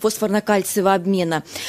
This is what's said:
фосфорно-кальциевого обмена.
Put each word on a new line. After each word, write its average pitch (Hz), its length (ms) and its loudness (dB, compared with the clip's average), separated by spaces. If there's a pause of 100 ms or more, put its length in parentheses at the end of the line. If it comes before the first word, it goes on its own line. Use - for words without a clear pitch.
фосфорно-кальциевого 202 920 0
обмена. 175 480 0 (260)